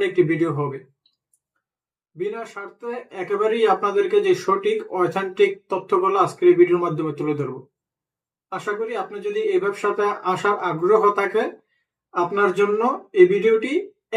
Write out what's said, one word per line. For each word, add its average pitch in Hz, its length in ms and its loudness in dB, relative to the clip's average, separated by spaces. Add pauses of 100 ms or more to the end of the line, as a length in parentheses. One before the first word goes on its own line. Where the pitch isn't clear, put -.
একটি 175 220 0
ভিডিও 160 280 -2
হবে। 135 200 -6 (1400)
বিনা 220 220 -6 (120)
স্বার্থে 202 380 -12 (300)
একেবারেই 214 520 2
আপনাদেরকে 196 520 2
যে 185 80 4 (120)
সঠিক 185 320 0 (220)
অথেন্টিক 190 520 2 (200)
তথ্যগুলো 190 540 0
আজকের 175 260 0
এই 170 100 4
ভিডিওর 175 240 4
মাধ্যমে 156 340 -4
তুলে 151 200 -2
ধরবো। 131 200 -6 (960)
আশা 208 220 -6
করি 233 140 -6 (100)
আপনি 208 140 -12 (100)
যদি 208 140 -4 (120)
এই 180 100 2
ব্যবসাতে 202 420 -2 (280)
আসার 202 220 0 (160)
আগ্রহ 185 300 2 (180)
থাকে, 202 240 -2 (800)
আপনার 196 360 0
জন্য 208 220 2 (380)
এই 180 140 10
ভিডিওটি 220 400 2 (420)